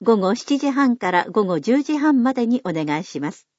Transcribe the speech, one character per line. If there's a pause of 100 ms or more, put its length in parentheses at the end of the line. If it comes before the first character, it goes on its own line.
午
後
七
時
半
か
ら
午
後
十
時
半
ま
で
に
お
願
い
し
ま
す。 (100)